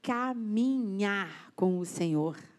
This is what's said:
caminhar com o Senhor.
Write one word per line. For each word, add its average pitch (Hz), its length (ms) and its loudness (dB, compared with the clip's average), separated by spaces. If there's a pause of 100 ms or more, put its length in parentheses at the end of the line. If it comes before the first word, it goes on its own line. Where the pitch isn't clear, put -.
caminhar 226 1500 0
com 185 240 2
o 175 80 -2
Senhor. 156 500 0 (220)